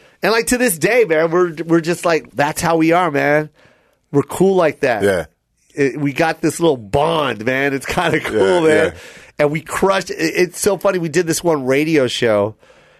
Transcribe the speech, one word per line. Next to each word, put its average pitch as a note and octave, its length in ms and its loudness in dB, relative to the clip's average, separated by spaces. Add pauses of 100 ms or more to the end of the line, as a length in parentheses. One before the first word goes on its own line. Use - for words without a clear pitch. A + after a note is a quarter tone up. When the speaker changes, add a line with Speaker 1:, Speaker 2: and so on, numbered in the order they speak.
(220)
Speaker 1:
And, C#4+ 100 0
like, A#4 160 0
to B3 100 2
this A#3 200 0
day, G#3+ 280 2
man, D#3+ 260 0
we're, F3 220 0 (120)
we're E3 160 2
just E3 240 -4
like, E3 260 -2
that's C#3+ 300 -2
how E3 160 0
we D#3+ 160 2
are, F3 180 2
man. D3 380 0 (640)
We're C#3+ 100 2
cool F#3+ 320 2
like E3 240 0
that. A#2 240 0
Speaker 2:
Yeah. F#2 220 0 (500)
Speaker 1:
It, C#3 240 0
we C#3+ 140 -2
got D#3+ 260 -2
this D#3 220 -2
little D#3+ 160 2
bond, C3+ 680 -2
man. C3+ 280 0
It's C3+ 120 -6
kinda E3 360 -2
cool, F#3+ 400 2
Speaker 2:
Yeah, - 0 -
Speaker 1:
man. D#3 320 4
Speaker 2:
yeah. - 60 -20 (380)
Speaker 1:
And D3 140 0
we D#3+ 100 -4
crushed F#3+ 500 -2
it. - 80 -8
It's E3 400 -2
so - 180 0
funny. G3 220 0
We E3 100 -4
did E3 180 0
this D#3+ 160 -4
one D3+ 220 0
radio C#3+ 420 2
show, A2 480 0 (440)